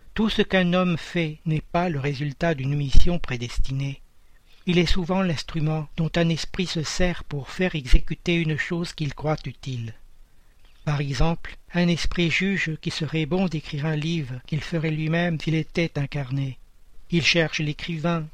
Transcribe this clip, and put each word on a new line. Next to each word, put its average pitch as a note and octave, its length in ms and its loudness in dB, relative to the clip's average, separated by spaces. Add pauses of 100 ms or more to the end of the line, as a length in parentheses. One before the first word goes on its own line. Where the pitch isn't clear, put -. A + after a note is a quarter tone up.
(140)
Tout A3 140 0
ce G#3 140 0
qu'un F3+ 320 0
homme F3+ 220 2
fait D#3 480 -4
n'est D#3 180 0
pas F3 260 -2
le D3+ 100 -2
résultat C#3+ 560 -2
d'une C3+ 220 -2
mission D3 420 10
prédestinée. C3+ 840 -2 (680)
Il F3 120 2
est F3 80 4
souvent F#3 360 2
l'instrument D#3 760 -2
dont D#3+ 200 0
un E3+ 120 2
esprit E3 380 -4
se D#3+ 160 -4
sert - 420 -2
pour C#3+ 260 -8
faire F3+ 240 -2
exécuter D#3 600 4
une E3 220 0
chose E3+ 360 -4
qu'il D3 220 -6
croit D3+ 300 -2
utile. A#2+ 500 -10 (880)
Par D3 160 -2
exemple, D3 560 0 (180)
un F3 140 2
esprit E3+ 420 2
juge F3+ 520 -2
qu'il E3 100 -6
serait D#3 320 -4
bon D3+ 220 0
d'écrire D3+ 400 -6
un D#3 100 -2
livre D3+ 380 -4 (120)
qu'il D3+ 140 -4
ferait D#3+ 300 -4
lui-même D#3+ 500 -2
s'il D#3 140 -2
était D#3+ 440 -2
incarné. C#3 600 -4 (520)
Il E3+ 140 0
cherche E3 360 2
l'écrivain D#3+ 720 -4